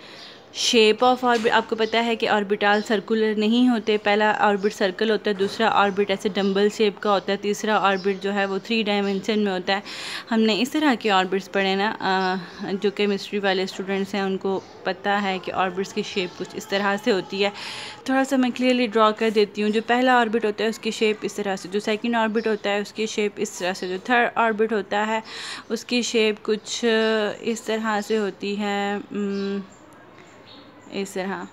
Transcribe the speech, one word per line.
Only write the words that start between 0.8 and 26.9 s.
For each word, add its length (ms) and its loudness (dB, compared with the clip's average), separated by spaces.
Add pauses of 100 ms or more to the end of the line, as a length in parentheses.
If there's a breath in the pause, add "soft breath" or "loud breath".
of 200 4
orbit। 300 2
आपको 260 2
पता 240 0
है 160 2
कि 120 -2
orbital 540 2
circular 540 0
नहीं 340 4
होते, 280 2
पहला 360 4
orbit 400 2
circle 380 0
होता 200 0
है, 60 -2
दूसरा 320 0
orbit 420 2
ऐसे 180 -2
dumbbell 400 2
shape 280 0
का 140 0
होता 200 0
है, 60 0
तीसरा 420 0
orbit 400 0
जो 120 -2
है 140 0
वो 140 -4
three 240 0
dimension 560 0
में 120 2
होता 240 -2
है। 80 -6 (460 loud breath)
हमने 260 4
इस 160 0
तरह 240 2
के 140 -2
orbits 380 2
पढ़े 280 0
ना, 260 0
अ, 720 -2
जो 200 0
chemistry 480 -2
वाले 280 0
students 480 -4
हैं 80 -2
उनको 400 -2 (220)
पता 320 0
है 220 -2
कि 120 -8
orbits 420 -2
की 100 -4
shape 340 -4
कुछ 180 -10
इस 140 -10
तरह 280 0
से 140 0
होती 300 -2
है। 100 2 (580 loud breath)
थोड़ा 140 2
सा 140 0
मैं 140 2
clearly 360 2
draw 240 4
कर 180 0
देती 320 2
हूँ। 100 2
जो 100 2
पहला 380 4
orbit 260 2
होता 180 -2
है 60 2
उसकी 220 -4
shape 340 0
इस 100 -6
तरह 200 -2
से, 140 -12
जो 100 -2
second 360 -2
orbit 320 0
होता 220 -2
है 120 0
उसकी 260 -6
shape 320 -4
इस 200 -6
तरह 140 -2
से, 140 -6
जो 100 -4
थर्ड 400 0
orbit 360 0
होता 260 -2
है 240 -2 (480 loud breath)
उसकी 320 -2
shape 400 2
कुछ 380 -4 (640)